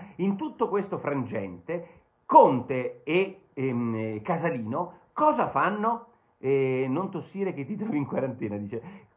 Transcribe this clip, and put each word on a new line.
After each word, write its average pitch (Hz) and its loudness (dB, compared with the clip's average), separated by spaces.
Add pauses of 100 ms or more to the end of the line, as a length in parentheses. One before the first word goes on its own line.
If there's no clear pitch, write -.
(180)
In 196 2
tutto 254 -4
questo 190 -2
frangente, 120 -6 (240)
Conte 131 6
e, 185 0
ehm, 117 -2
Casalino 151 -4 (200)
cosa 294 2
fanno? 208 0 (320)
Eh, 131 2
"Non 175 -2
tossire 190 -6
che 139 -6
ti 202 -8
trovi 214 -4
in 143 0
quarantena", 117 -4
dice. 113 -10